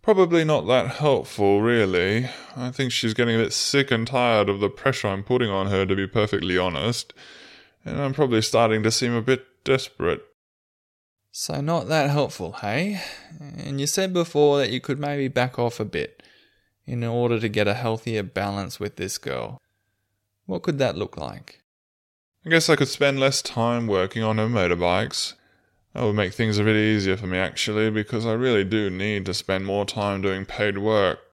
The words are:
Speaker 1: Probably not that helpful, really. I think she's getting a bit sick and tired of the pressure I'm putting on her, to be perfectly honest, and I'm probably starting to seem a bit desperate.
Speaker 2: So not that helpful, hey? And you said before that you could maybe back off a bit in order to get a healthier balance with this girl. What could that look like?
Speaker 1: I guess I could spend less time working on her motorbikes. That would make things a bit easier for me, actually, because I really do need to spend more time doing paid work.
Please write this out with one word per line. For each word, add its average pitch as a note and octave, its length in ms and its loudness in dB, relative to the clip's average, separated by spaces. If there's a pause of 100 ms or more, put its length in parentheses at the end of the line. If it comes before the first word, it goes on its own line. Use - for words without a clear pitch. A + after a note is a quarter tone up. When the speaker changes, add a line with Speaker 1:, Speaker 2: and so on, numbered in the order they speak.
Speaker 1:
Probably F3 420 4
not D3+ 260 2
that B2 280 2
helpful, G#2 640 4
really. G#2+ 680 2 (260)
I B2+ 140 -6
think B2+ 220 -2
she's A2+ 200 -2
getting A#2 220 0
a A2+ 80 2
bit - 100 -2
sick C#3 380 0
and A#2 160 0
tired A#2 420 2
of G2+ 120 0
the G2+ 100 0
pressure C3 380 -2
I'm G2 140 -4
putting B2 280 0
on F#2+ 160 -2
her, G2 180 2
to F#2+ 100 0
be G2 120 -2
perfectly F#2+ 500 0
honest, F2+ 560 -2 (720)
and - 160 -6
I'm C3+ 140 -4
probably B2+ 260 2
starting A2 440 2
to A2 60 4
seem A#2+ 220 0
a A#2 80 0
bit B2+ 240 0 (200)
desperate. C3 580 -2 (1080)
Speaker 2:
So - 300 -6
not D3+ 280 -2
that D3 220 2
helpful, B2+ 420 -2
hey? E3+ 500 -6 (360)
And C#3+ 420 -10
you C#3+ 60 -2
said F#3+ 280 -2
before D3 440 4
that B2+ 120 0
you B2+ 100 -4
could C#3 180 -6
maybe C#3+ 300 -2
back B2 300 -2
off A#2 200 -2
a A2 60 -2
bit - 380 -6 (640)
in A#2+ 180 -4
order A#2 340 0
to A2+ 120 0
get G#2 180 2
a G2+ 60 2
healthier A2+ 480 -4
balance G2 580 -4
with G2+ 160 -8
this F#2+ 220 -6
girl. B1+ 400 -8 (840)
What F3+ 200 -6
could D#3 140 -2
that A#2+ 180 0
look F#2+ 200 -8
like? - 440 -12 (840)
Speaker 1:
I D#3+ 60 -4
guess E3 180 4
I D#3+ 60 8
could C#3+ 140 2
spend C#3 320 2
less C3+ 200 2
time A#2 460 -2
working G2 380 0
on A2 140 0
her A2 100 0
motorbikes. F2+ 880 0 (600)
That - 80 -4
would G#2+ 140 0
make G2 180 0
things G#2+ 240 0
a G#2 60 2
bit A2 120 4
easier G#2+ 400 2
for G2+ 120 -8
me, F#2 100 -2
actually, G#2+ 520 -2
because G#2+ 360 -4
I A2+ 60 0
really A#2 320 2
do G#2 260 0
need G2 360 -4
to F#2 80 -4
spend F#2+ 300 -4
more G2 220 -2
time G2+ 340 -2
doing F#2+ 240 -2
paid G#2 340 -2
work. G2+ 420 2 (120)